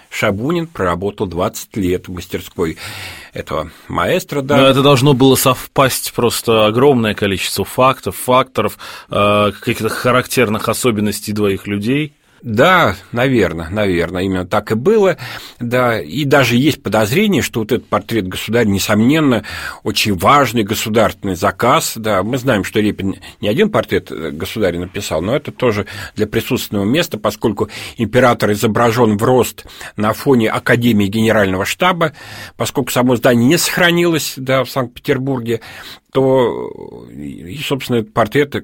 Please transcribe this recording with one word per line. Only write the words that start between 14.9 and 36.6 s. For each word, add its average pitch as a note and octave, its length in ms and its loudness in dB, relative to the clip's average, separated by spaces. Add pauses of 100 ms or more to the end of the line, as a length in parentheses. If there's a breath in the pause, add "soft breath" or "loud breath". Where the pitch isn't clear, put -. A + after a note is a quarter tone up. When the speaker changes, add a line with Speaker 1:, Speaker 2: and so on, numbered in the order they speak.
Speaker 1:
Да, A#2+ 400 0
и E2+ 240 -4
даже C3+ 320 4
есть C3+ 260 2
подозрение, A#2+ 600 2
что - 180 -4
вот A2 140 -2
этот - 140 -2
портрет G#2+ 400 -2
государя, A2 380 0
несомненно, A2+ 800 2 (400 loud breath)
очень G#2 340 -2
важный A#2 460 4
государственный G#2 720 0
заказ. A2+ 640 0
Да, G#2+ 260 0
мы A#2 140 -4
знаем, A#2 260 0
что - 160 -2
Репин G2 380 -2 (240 loud breath)
не G2+ 80 -2
один F#3 200 2
портрет, A2 420 -2
э, D2+ 200 -8
государя F2 480 -2
написал, F2+ 420 -6
но G#2 140 -2
это - 160 -6
тоже G#2 340 0 (300 loud breath)
для G#2+ 120 -2
присутственного G#2+ 580 -2
места, B2+ 320 0
поскольку G#2+ 520 -2 (280 loud breath)
император A#2 560 2
изображен A2+ 640 2
в G#2+ 60 -2
рост B2 420 2 (320 loud breath)
на G#2+ 160 0
фоне A#2 360 2
Академии A#2+ 580 2
Генерального G2+ 580 2
штаба, E3+ 480 0 (420 loud breath)
поскольку A#2+ 360 -4
само B2 260 2
здание A#2+ 280 4
не D#3 120 4
сохранилось, E3+ 800 0
да, C3 260 0
в A#2+ 60 -12
Санкт-Петербурге, B2+ 880 -4 (520 loud breath)
то, G#2+ 1000 0